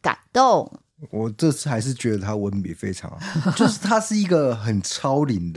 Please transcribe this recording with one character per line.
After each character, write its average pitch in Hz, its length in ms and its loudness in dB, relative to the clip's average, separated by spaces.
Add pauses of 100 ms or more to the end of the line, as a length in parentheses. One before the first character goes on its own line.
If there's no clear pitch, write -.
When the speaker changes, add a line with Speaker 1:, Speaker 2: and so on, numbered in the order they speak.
Speaker 1:
感 - 160 0 (160)
动。 240 460 4 (320)
Speaker 2:
我 110 180 -2
这 151 220 2
次 - 180 -2
还 117 100 -2
是 127 140 -4
觉 117 200 -2
得 107 40 0
他 104 180 -2
文 101 280 -2
笔 82 100 -6
非 98 180 -6
常 - 280 -10
好， 170 320 -2
<laughs> - 20 0
就 - 140 4
是 214 120 0
他 214 200 2
是 214 180 -2
一 208 80 2
个 151 300 2
很 107 260 0
超 139 420 0
龄 90 340 -2